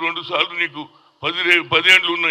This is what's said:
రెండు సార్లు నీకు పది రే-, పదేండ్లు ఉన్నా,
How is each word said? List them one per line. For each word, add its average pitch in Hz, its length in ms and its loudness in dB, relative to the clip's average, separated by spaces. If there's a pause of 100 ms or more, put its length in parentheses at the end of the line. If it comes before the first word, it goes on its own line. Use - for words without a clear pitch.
రెండు 165 240 -6
సార్లు 170 340 -4
నీకు 147 180 -10 (400)
పది 170 240 -4
రే-, 170 280 4
పదేండ్లు 180 420 4
ఉన్నా, 170 140 0